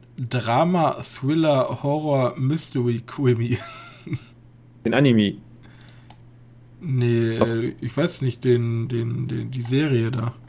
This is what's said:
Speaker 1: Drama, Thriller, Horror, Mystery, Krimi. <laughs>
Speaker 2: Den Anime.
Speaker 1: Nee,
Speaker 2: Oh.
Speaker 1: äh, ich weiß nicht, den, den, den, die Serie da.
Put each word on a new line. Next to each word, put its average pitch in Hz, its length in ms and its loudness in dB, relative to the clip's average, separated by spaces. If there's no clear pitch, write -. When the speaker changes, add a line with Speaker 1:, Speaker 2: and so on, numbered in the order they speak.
Speaker 1:
Drama, 135 840 0
Thriller, 143 840 0
Horror, 143 540 0
Mystery, 131 680 -2
Krimi. 120 520 0
<laughs> - 580 -20
Speaker 2:
Den 113 80 0
Anime. 117 420 6
Speaker 1:
Nee, 120 600 0
Speaker 2:
Oh. 110 60 4
Speaker 1:
äh, 113 360 -2
ich 120 140 -8
weiß 165 260 -2
nicht, 127 220 -4
den, 117 440 2
den, 117 400 -4
den, 120 240 -6
die 127 100 -6
Serie 123 500 0
da. 120 220 -4